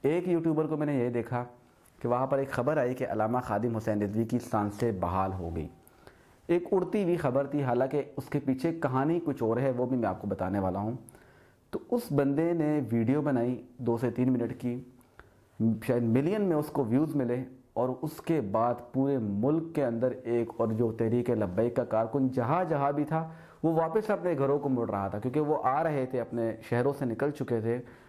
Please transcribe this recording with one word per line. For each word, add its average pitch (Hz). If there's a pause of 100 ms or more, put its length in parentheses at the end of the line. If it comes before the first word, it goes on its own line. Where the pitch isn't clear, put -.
एक 175
YouTuber 160
को 151
मैंने 147
ये 120
देखा 120 (600)
कि 120
वहाँ 123
पर 135
एक 135
ख़बर 143
आई 127
कि 131
अल्लामा 110
खादिम 117
हुसैन 110
रिजवी 107
की 120
सांसें 104
बहाल 92
हो 90
गई। 82 (800)
एक 175
उड़ती 185
हुई 170
ख़बर 139
थी, 143
हालांकि 131 (160)
उसके 143
पीछे 139
कहानी 151
कुछ 147
और 113
है, 135
वो 123
भी 127
मैं 110
आपको 92
बताने 98
वाला 95
हूँ। 113 (760)
तो - (100)
उस 240
बंदे 143
ने 151
वीडियो 117
बनाई 127 (180)
दो 117
से 120
तीन 127
मिनट 123
की, 123 (960)
शायद 120
मिलियन 143
में 180
उसको 147
व्यूज़ 143
मिले 123 (320)
और 123
उसके 156
बाद 113 (180)
पूरे 135
मुल्क 127
के 151
अंदर 123
एक, 117
और 113
जो 113
तहरीक 117
लब्बैक 110
का 127
कारकुन 127
जहाँ 131
जहाँ 143
भी 147
था 160 (300)
वो 165
वापस 165
अपने 175
घरों 139
को 143
मुड़ 117
रहा 98
था, 104
क्योंकि 127
वो 151
आ 139
रहे 147
थे, 131
अपने 117 (120)
शहरों 123
से 135
निकल 123
चुके 120
थे, 120 (260)